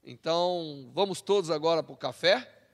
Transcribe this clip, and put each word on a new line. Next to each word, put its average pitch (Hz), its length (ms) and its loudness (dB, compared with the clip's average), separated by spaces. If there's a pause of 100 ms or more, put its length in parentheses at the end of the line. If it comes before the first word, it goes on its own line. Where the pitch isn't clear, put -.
Então, 160 920 -4
vamos 185 260 0
todos 190 300 0
agora 160 320 2
pro - 140 -10
café 165 440 2 (340)